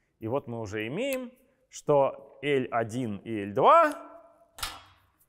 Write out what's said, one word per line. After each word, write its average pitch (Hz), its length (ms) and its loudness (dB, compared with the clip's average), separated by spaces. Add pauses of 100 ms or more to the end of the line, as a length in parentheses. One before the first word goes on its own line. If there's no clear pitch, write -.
(200)
И 107 80 -8
вот 135 200 -4
мы 117 120 -8
уже 107 280 -6
имеем, 254 440 -6 (380)
что - 720 0
Л 139 300 0
один 117 460 -2
и 104 280 -6
Л 101 80 -8
два, 294 400 6 (1400)